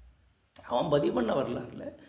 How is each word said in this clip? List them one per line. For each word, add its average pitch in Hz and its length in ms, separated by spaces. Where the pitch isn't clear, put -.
அவன் - 240
பதிவு 147 260
பண்ண 226 200
வரலாறுல 123 500